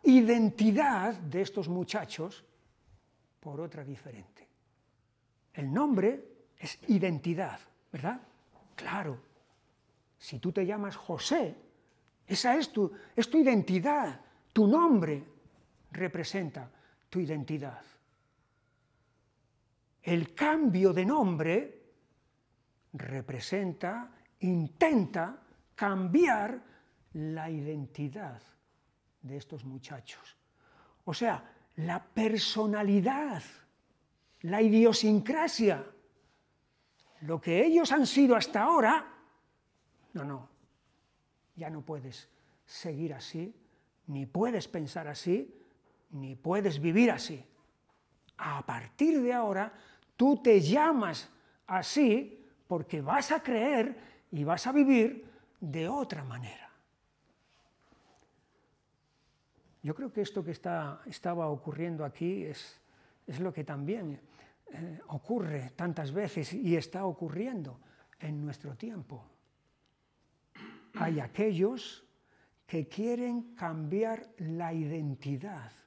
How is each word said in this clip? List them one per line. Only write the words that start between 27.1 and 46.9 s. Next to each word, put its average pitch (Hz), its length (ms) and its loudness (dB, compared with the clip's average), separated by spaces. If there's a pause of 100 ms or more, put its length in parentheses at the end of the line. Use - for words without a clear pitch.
la 156 360 -6
identidad 147 920 -8 (800)
de 135 160 -12
estos 131 280 -14
muchachos. - 720 -16 (720)
O 170 80 -4
sea, 190 300 -2 (340)
la 170 260 -4
personalidad, 214 1400 0 (1000)
la 190 200 0
idiosincrasia, 220 1200 4 (1400)
lo 156 180 -4
que 170 260 4
ellos 330 260 4
han 277 160 4
sido 262 280 8
hasta 214 280 0
ahora, 302 420 6 (1080)
no, 156 100 -6
no, 135 260 -10 (1080)
ya 160 140 -10
no 156 120 -10
puedes 139 460 -12 (380)
seguir 156 480 -8
así, 170 420 -10 (520)
ni 139 180 -6
puedes 202 420 -2
pensar 156 400 -8
así, 180 480 -2 (560)
ni 135 240 -12
puedes 175 440 -2
vivir 185 320 4